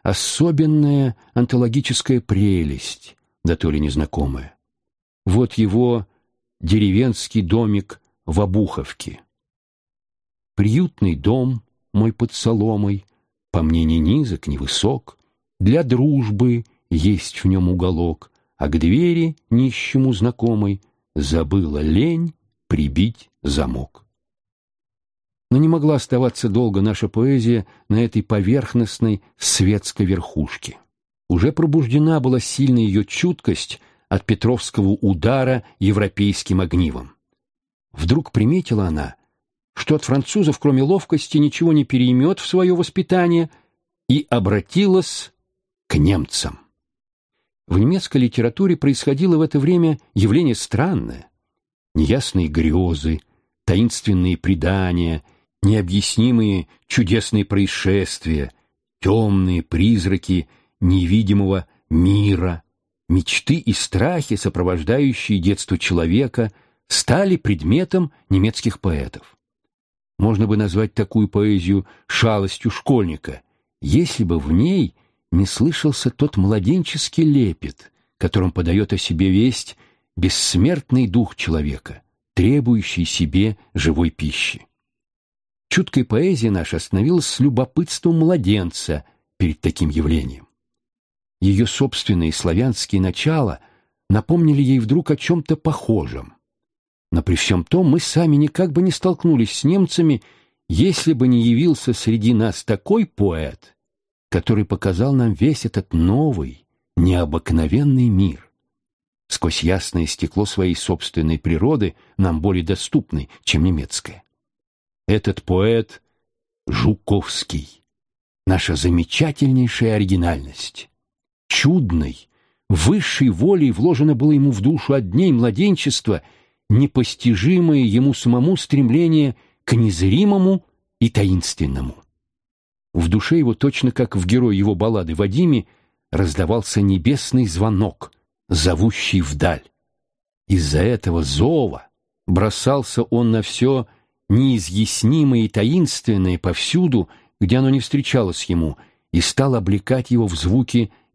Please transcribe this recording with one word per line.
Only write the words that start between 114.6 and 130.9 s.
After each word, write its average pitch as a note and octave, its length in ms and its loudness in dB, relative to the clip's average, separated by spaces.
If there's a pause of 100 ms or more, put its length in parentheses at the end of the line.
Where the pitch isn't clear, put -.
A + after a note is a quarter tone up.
Этот G#2 360 0
поэт — A2 600 -2 (640)
Жуковский, - 1160 -4 (640)
наша F#2 280 0
замечательнейшая A#2 1200 0
оригинальность. E2+ 960 -2 (580)
Чудной, F#2 800 0 (400)
высшей A#2 640 2
волей C#3+ 400 2
вложено C#3 440 2
было C#3 180 2
ему C#3 180 4
в G#2+ 100 -2
душу C#3 320 0
от A#2+ 180 -2
дней D#3+ 220 2
младенчества A#2+ 920 0 (460)
непостижимое C3+ 1120 2
ему B2 320 2
самому B2 440 2
стремление C#3+ 800 2 (280)
к - 100 0
незримому D#3 920 2 (340)